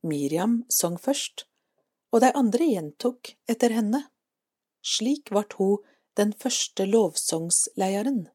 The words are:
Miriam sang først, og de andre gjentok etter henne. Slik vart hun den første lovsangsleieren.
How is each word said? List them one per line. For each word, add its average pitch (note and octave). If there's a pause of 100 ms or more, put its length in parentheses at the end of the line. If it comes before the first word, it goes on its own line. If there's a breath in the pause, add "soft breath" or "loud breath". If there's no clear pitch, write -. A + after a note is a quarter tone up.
Miriam D#3+ (100)
sang F3
først, - (680)
og A#3
de B3+
andre C4
gjentok G#3+ (160)
etter A#3
henne. A3+ (840)
Slik C#4
vart G#3
hun G3+ (360 soft breath)
den G#3
første -
lovsangsleieren. G3